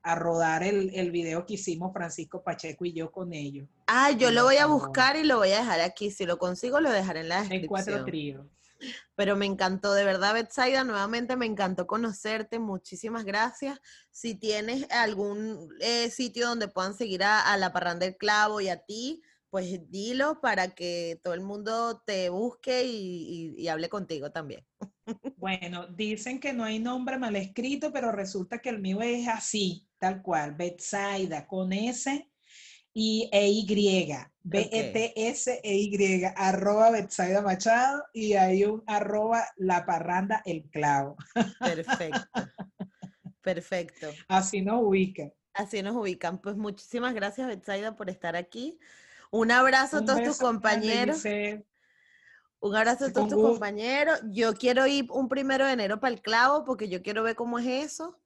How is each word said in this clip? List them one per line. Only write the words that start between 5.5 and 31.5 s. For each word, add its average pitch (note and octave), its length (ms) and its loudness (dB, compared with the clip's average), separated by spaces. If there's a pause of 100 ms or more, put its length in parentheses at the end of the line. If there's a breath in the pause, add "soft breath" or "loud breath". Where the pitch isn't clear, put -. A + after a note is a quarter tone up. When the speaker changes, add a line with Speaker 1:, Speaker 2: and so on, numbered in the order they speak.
Speaker 2:
a G#3 80 4
dejar G3 220 2
aquí. F#3 300 -2
Si G3 140 -4
lo F3 140 0
consigo, A#3+ 400 0
lo D#4 100 4
dejaré F#3+ 300 0
en D#3+ 100 -6
la F#3+ 160 0
Speaker 1:
C F#3 220 -4
cuatro F#3+ 300 -2
Speaker 2:
descripción. C3 80 -6
Speaker 1:
Trío. C#3+ 440 -8 (680 loud breath)
Speaker 2:
Pero G3+ 200 0
me G3+ 100 0
encantó, F#3+ 480 0
de G3+ 120 4
verdad, F#3+ 280 2
Betsaida, B3+ 500 0
nuevamente A#3 520 -2
me B3 100 -2
encantó F#3+ 400 -2
conocerte. A3 720 -4
Muchísimas G#3+ 680 -8
gracias. B3 540 -2 (320 loud breath)
Si A#3 220 -8
tienes A3 580 -4
algún, G#3 800 -2 (120)
eh, A#3 280 0
sitio A#3+ 380 -2
donde A3+ 200 -2
puedan G3 280 -4
seguir F#3+ 280 -2
a, G#3 280 6
a G3+ 60 4
La F#3 160 0
Parranda F3 320 0
del F#3 120 -6
Clavo G#3 440 2
y F#3+ 80 -2
a F3 80 -4
ti, B3 440 -10 (300 soft breath)
pues F#3 300 -4 (100)
dilo C4 500 -2
para F#3+ 320 0
que F3 480 -6
todo F3 120 -4
el F3 80 -6
mundo G#3+ 680 -4
te F#3 220 -2
busque B3 560 -2
y, F3+ 720 -8
y, - 40 -10
y E3+ 60 -4
hable D#3+ 220 -2
contigo D#3 420 -6
también. D3+ 340 -10 (140)
<laughs> - 560 -12
Speaker 1:
Bueno, F3+ 520 -6
dicen G#3+ 520 -6
que C#4 140 -6
no A#3 100 -4
hay A3 160 -4
nombre B3+ 380 -4
mal A3+ 180 -4
escrito, C4 560 -4
pero B3 220 -2
resulta G3 460 -6
que C4 100 -6
el A3 100 -6
mío F#3+ 220 -2
es A#3+ 260 -2
así, G#3 680 -2
tal F#3+ 240 -2
cual, D3+ 320 -2
Betsaida, F3 960 -4
con F#3 260 -2